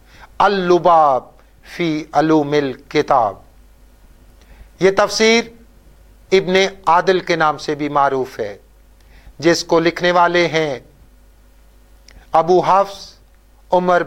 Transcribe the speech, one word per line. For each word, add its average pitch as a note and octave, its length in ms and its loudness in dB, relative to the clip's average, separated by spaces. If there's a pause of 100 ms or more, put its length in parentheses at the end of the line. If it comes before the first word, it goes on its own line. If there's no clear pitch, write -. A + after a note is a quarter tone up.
(400)
अल G3+ 220 2
लुबाब E3 680 2 (360)
फी D#3+ 480 -6
अलूमिल D3 580 0 (200)
किताब। C3 500 0 (1400)
ये F#3+ 100 4
तफसीर A3 600 0 (800)
इब्ने F#3+ 360 2 (220)
आदिल F3+ 300 2
के E3+ 160 -4
नाम D#3 220 0
से D3+ 160 -6
भी D3 160 -6
मारूफ C3+ 500 -2
है, G#2 180 -10 (800)
जिसको E3 400 0
लिखने E3+ 320 -2
वाले F3 360 2
हैं D3 340 -4 (1500)
अबू E3 280 2
हफ्स F#3+ 560 -2 (520)
उमर F3+ 360 0